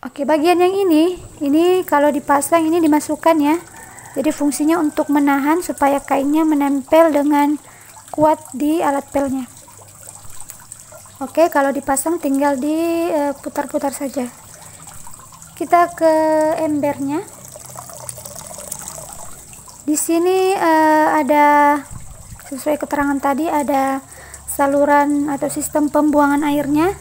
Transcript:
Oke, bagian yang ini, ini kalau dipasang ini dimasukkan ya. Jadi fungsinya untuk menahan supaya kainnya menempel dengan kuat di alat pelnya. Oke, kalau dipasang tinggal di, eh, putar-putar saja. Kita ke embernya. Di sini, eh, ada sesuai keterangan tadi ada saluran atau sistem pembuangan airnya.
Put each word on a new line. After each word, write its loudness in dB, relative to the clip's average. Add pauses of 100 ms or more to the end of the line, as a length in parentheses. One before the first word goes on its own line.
Oke, -8
bagian 2
yang 4
ini, 2 (240)
ini 2
kalau 2
dipasang 0
ini 2
dimasukkan 2
ya. 2 (560)
Jadi 0
fungsinya 0
untuk -2
menahan 2
supaya 0
kainnya 0
menempel 2
dengan 2 (560)
kuat 2 (160)
di -2
alat -2
pelnya. -4 (1800)
Oke, 0
kalau 0
dipasang -2
tinggal 0
di, -2
eh, -2
putar-putar -6
saja. -8 (1300)
Kita 2
ke 2 (500)
embernya. -2 (2500)
Di -2
sini, 0
eh, 4 (160)
ada 4 (720)
sesuai -4
keterangan -2
tadi -2
ada -2 (400)
saluran 2
atau -4
sistem -2
pembuangan 2
airnya. 0